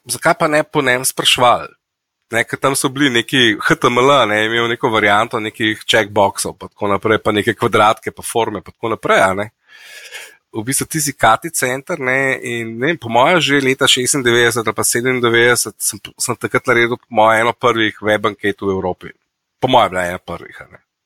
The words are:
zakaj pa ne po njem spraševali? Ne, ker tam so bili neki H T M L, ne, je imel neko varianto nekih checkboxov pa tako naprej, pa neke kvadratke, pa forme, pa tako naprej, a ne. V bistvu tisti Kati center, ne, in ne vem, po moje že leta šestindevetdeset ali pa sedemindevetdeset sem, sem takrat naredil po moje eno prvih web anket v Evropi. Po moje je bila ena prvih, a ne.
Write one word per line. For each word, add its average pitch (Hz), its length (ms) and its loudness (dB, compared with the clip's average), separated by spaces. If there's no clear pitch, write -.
zakaj 160 320 -2
pa 165 120 0
ne 151 120 2
po 151 220 -4
njem 127 200 0
spraševali? 120 680 2
Ne, 113 80 2
ker - 160 -10
tam 135 160 0
so 139 160 -2
bili 139 200 0
neki 117 520 2
H 160 160 2
T 131 120 2
M 120 120 0
L, 139 100 4
ne, 107 100 0
je 107 80 2
imel 117 220 -2
neko 120 200 -2
varianto 107 520 2
nekih 107 440 -4
checkboxov 101 720 0
pa 92 80 -16
tako 101 240 -6
naprej, 101 320 0
pa 110 120 -2
neke 104 200 0
kvadratke, 110 560 0
pa - 160 -14
forme, 110 360 -4
pa - 120 -20
tako 110 200 -6
naprej, - 280 0
a 95 160 0
ne. 104 120 -8
V 113 100 -6
bistvu 131 240 -4
tisti 143 240 -6
Kati 117 400 0
center, 131 480 -4
ne, 131 400 0
in 117 380 -8
ne 139 100 0
vem, 170 80 -4
po 117 140 -10
moje 147 340 4
že 139 160 2
leta 131 280 0
šestindevetdeset 120 760 2
ali 107 80 0
pa 110 120 -4
sedemindevetdeset 120 920 0
sem, - 220 -6
sem 120 220 -6
takrat - 260 -4
naredil 117 320 0
po - 220 -8
moje 110 220 4
eno 120 100 0
prvih 113 500 0
web 107 240 0
anket 104 360 -4
v 98 120 -2
Evropi. 92 380 -8
Po 135 100 0
moje 120 160 6
je 92 80 -4
bila 90 120 -2
ena 90 160 -8
prvih, - 400 -14
a - 100 -20
ne. - 80 -20